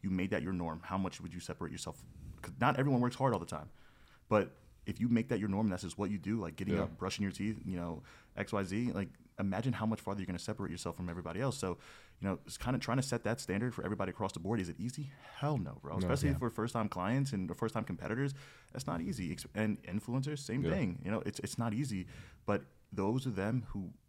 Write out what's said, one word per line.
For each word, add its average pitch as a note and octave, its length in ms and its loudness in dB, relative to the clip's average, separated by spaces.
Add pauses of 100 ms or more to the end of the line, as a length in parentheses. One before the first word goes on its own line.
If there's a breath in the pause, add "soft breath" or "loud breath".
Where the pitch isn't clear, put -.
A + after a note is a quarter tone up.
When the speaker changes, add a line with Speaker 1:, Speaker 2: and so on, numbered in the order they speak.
Speaker 1:
you G2 80 0
made F#2 220 4
that F2 120 2
your F2+ 100 0
norm, E2+ 300 0
how F#2 140 -2
much F#2 240 -2
would E2+ 120 -8
you F2 60 -6
separate E2 320 -6
yourself? - 320 -8 (380)
'Cause - 180 -8
not B2 180 6
everyone C3+ 220 6
works B2 160 4
hard C3 180 4
all F#2 60 2
the E2 60 -4
time. D2+ 240 -6 (580 loud breath)
But G#2 240 6 (340)
if G2+ 140 -4
you A#2 80 2
make A#2 220 4
that A2+ 100 2
your G#2 80 0
norm, G2+ 200 4
and G2 40 4
that's F2+ 120 -2
just F2 140 -6
what G2+ 120 2
you G#2 80 0
do, G2+ 220 0
like D#2+ 180 -2
getting F#2 180 0
Speaker 2:
Yeah. E2 60 4
Speaker 1:
up, D#2+ 160 -2
brushing G2 260 -2
your G2 80 2
teeth, G#2 340 -2
you F#2+ 120 -2
know, E2+ 260 -4 (320 loud breath)
X, G2+ 160 -4
Y, G2+ 120 2
Z, G#2 280 0
like, G2 180 0 (300)
imagine G2+ 340 2
how A2 120 0
much A2+ 160 0
farther G2+ 180 -2
you're F#2 80 -2
gonna F2+ 120 -2
separate G#2 320 -2
yourself E2+ 260 -4
from F2+ 120 -4
everybody E2+ 300 -4
else. C3+ 180 0
So, F#2 200 0 (420 loud breath)
you G2+ 80 -2
know, G2+ 180 0
it's - 120 -10
kinda B2+ 220 0
trying A#2+ 180 2
to C3 60 4
set B2 200 0
that A2+ 160 0
standard A2+ 340 0
for - 120 -4
everybody F#2+ 240 0
across G2 240 -2
the - 60 -4
board. G2+ 200 2
Is F2+ 100 0
it E2+ 100 -6
easy? C3+ 320 -4 (260)
Hell C#3+ 200 2
no, E2 240 -2
bro. C#2+ 120 -6
Speaker 2:
No. F#2+ 60 2
Speaker 1:
Especially A#2+ 300 4
Speaker 3:
Yeah. - 80 4
Speaker 1:
for B2 120 2
first-time A2 400 0
clients B2+ 420 2
and F#2+ 260 0
first-time A2 280 0
competitors, B2+ 480 0 (400 loud breath)
that's - 140 -6
not E3 140 0
easy. A2 300 -2
Ex-, - 240 -6
and G#2+ 280 2
influencers, C3 560 -2
same B2+ 240 0
Speaker 2:
Yeah. E3 80 4
Speaker 1:
thing. A#2+ 340 2
You F#2 60 0
know, A2 140 2
it's, - 140 -2
it's - 180 -4
not A2+ 160 2
easy. G#2+ 320 0 (400 loud breath)
But G2+ 200 2 (260)
those A2+ 340 2
of A#2 100 0
them G#2+ 340 2
who F#2+ 220 -4 (180)